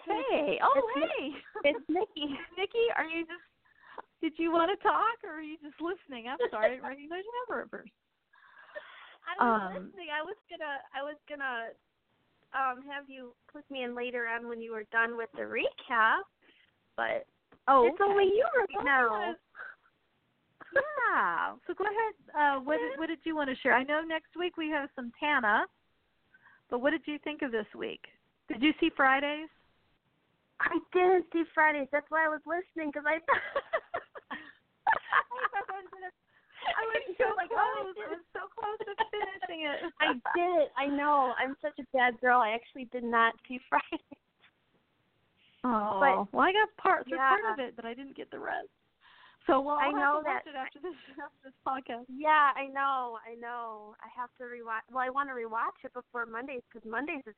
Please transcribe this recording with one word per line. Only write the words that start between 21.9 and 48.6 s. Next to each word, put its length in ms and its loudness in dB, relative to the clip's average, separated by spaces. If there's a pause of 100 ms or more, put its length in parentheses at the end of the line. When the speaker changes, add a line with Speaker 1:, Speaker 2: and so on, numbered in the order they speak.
Speaker 1:
Uh, 280 4
what 180 0
did, 180 -4
what 100 -4
did 160 -6
you 120 -4
wanna 260 -2
share? 140 6
I 80 4
know 180 0
next 360 -6
week 200 -4
we 120 -4
have 260 -2
some 240 -10
Tana, 460 2 (1040)
but 120 -2
what 80 4
did 160 0
you 180 -6
think 200 -6
of 80 -2
this 160 -4 (100)
week? 240 -8 (460)
Did 160 -2
you 160 6
see 160 2
Fridays? 540 2 (1120)
Speaker 2:
I 180 0 (140)
didn't 400 6
see 120 0 (100)
Fridays. 380 4
That's 180 -2
why 160 2
I 40 2
was 160 -4
listening, 460 -4
'cause 160 -8
I 120 2
<laughs> 100 -4
thought, 120 2 (1500)
I 720 0
thought 60 -10
I 120 -8
was 120 -18
gonna... 180 -12 (640)
I 80 0
was 160 -2
Speaker 1:
<laughs> 80 -6
I 0 -
was 80 -8
so 80 2
Speaker 2:
so 160 2
like, 100 -4
Speaker 1:
close. 120 2
Speaker 2:
Oh, 340 0
I 80 -10
Speaker 1:
I 60 -8 (100)
was 60 -20 (100)
so 60 -8 (100)
close 320 -6
to 100 -10 (140)
finishing 580 -6
it. 140 -2 (160)
<laughs> 80 -6
Speaker 2:
I 160 2 (160)
did. 400 4
I 160 0
know. 480 4
I'm 220 -2
such 180 -6
a 140 -12
bad 260 2
girl. 220 6
I 100 2
actually 400 -6
did 140 -6
not 280 4 (140)
see 180 -10
<laughs> 40 -20
Fridays. 500 -2 (1400)
Speaker 1:
Oh, 360 0
Speaker 2:
But, 360 4
Speaker 1:
well, 100 6
I 60 6
got 260 4
part, 300 2
through 100 -4
part 340 4
of 80 -4
Speaker 2:
yeah. 80 -6
Speaker 1:
it, 80 -14
but 100 -12
I 80 -8
didn't 220 -14
get 160 -14
the 80 -10
rest. 280 -6 (800)